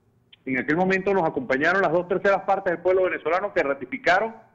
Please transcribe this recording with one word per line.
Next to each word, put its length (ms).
En 120
aquel 200
momento 340
nos 160
acompañaron 540
las 100
dos 160
terceras 360
partes 280
del 80
pueblo 220
venezolano 500
que 100
ratificaron 720